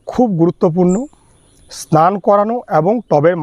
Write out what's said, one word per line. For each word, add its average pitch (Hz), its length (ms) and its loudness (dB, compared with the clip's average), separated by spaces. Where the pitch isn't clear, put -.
খুব 254 160 0
গুরুত্বপূর্ণ, 180 540 0
স্নান 160 340 0
করানো 208 280 2
এবং 180 140 0
টবের 160 340 2